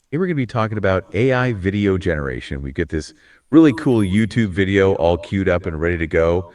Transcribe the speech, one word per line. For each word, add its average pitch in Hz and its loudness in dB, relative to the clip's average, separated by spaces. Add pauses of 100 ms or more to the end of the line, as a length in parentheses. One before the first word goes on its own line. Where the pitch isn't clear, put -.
(100)
we're 175 -4
gonna 175 -4
be 127 -2
talking 110 -2
about 95 0
A 127 0
I 98 -4
video 98 0
generation. 71 -4
We 69 -4
get 80 -8
this 78 -6 (380)
really 151 8
cool 117 0
YouTube 101 0
video 95 2
all 87 2
queued 92 -2
up 90 -6
and 78 -6
ready 82 -2
to 85 0
go. 85 0